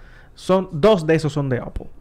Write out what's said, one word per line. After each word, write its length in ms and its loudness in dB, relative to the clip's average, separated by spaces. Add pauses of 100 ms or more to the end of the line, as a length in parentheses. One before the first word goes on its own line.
(340)
Son, 380 0
dos 340 2
de 80 4
esos 180 0
son 160 -2
de 120 -2
Apple. 260 -10 (140)